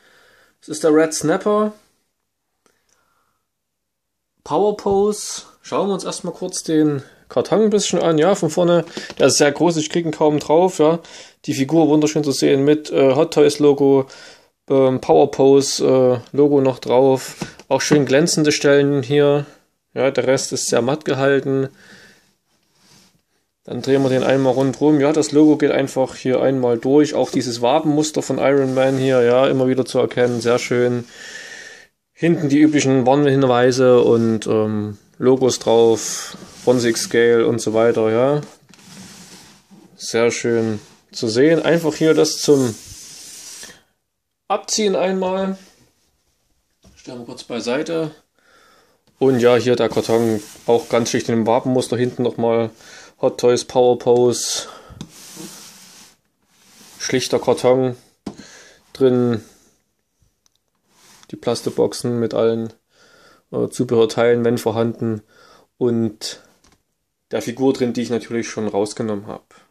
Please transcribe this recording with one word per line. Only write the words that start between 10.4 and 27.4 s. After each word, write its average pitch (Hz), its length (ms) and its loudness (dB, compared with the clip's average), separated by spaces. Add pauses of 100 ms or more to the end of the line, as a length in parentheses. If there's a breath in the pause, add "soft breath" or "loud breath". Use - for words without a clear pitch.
drauf, 175 400 0
ja. 160 180 2 (460 loud breath)
Die 143 100 -4
Figur 147 320 0
wunderschön 151 380 0
zu 139 80 -2
sehen 139 320 0
mit, 151 260 0
äh, 135 240 2
Hot 165 200 0
Toys 147 260 2
Logo, 139 460 4 (600 loud breath)
ähm, 131 320 2
Power 147 300 4
Pose, 135 880 2 (120)
äh, 131 40 -4
Logo 143 240 4
noch 131 200 -2
drauf. 131 560 0 (320 loud breath)
Auch 135 140 0
schön 147 220 2
glänzende 151 460 2
Stellen 143 540 2
hier. 143 420 0 (480 loud breath)
Ja, 127 180 0
der 117 160 -2
Rest 135 240 -2
ist - 160 -6
sehr 120 140 0
matt 139 240 -4
gehalten. 135 640 0 (1900 soft breath)
Dann 120 180 -10
drehen 135 200 2
wir 131 80 2
den 127 120 0
einmal 131 300 2
rundrum. 135 480 2
Ja, 143 120 2
das 151 200 -2
Logo 151 240 6
geht 143 160 0
einfach 135 420 -2
hier 127 260 -2
einmal 127 380 0
durch. 143 360 2
Auch 123 160 0
dieses 120 320 -4